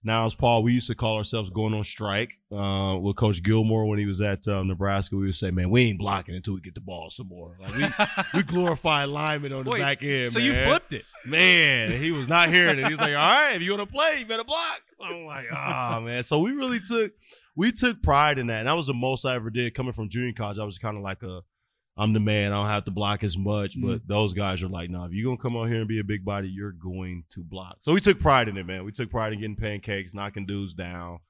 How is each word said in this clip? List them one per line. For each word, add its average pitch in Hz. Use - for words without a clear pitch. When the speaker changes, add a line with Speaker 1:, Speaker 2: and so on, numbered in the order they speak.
Speaker 1:
Niles, 113
Paul, 117
we 120
used 123
to 117
call 110
ourselves 107
going 110
on 107
strike, 104
uh, 98
with 98
Coach 98
Gilmore 110
when 107
he 104
was 95
at, 101
uh, 98
Nebraska. 98
We 98
would 95
say, 92
"Man, 90
we 123
ain't 101
blocking 98
until 95
we 92
get 90
the 87
ball 87
some -
more." 87
Like, 95
we, 139
Speaker 2:
<laughs> 175
Speaker 1:
we 190
glorify 160
alignment 147
on 131
the 131
Speaker 2:
Wait, -
Speaker 1:
back 139
end, 131
Speaker 2:
so 165
you 262
Speaker 1:
man. 131
Speaker 2:
flipped -
it? 107
Speaker 1:
Man, 139
he 165
was 139
not 165
hearing 165
it. 131
He 151
was 156
like, 147
"All 156
right, 277
if 170
you 180
wanna 202
play, 302
you 240
better 226
block." 311
So 196
I'm 170
like, 139
"Ah, 131
Speaker 2:
<laughs> 113
Speaker 1:
man." 120
So 151
we 196
really 254
took, 214
we 208
took 240
pride 143
in 120
that. 110
And 123
that 151
was 151
the 135
most 127
I 127
ever 113
did. 120
Coming 127
from 107
junior 123
college, 104
I 110
was 101
kinda 107
like 95
a, 92
"I'm 107
the 107
man. 104
I -
don't 101
have 104
to 98
block 101
as 92
much." 101
But 120
Speaker 2:
Mm. -
Speaker 1:
those 104
guys 95
are 92
like, 87
"Nah, 90
if 85
you 107
gonna 127
come 120
out 113
here 117
and 110
be 110
a 104
big 98
body, 98
you're 98
going 90
to 87
block." 90
So 151
we 196
took 196
pride 131
in 98
it, 92
man. 92
We 104
took 117
pride 110
in 101
getting 107
pancakes, 101
knocking 101
dudes 98
down 87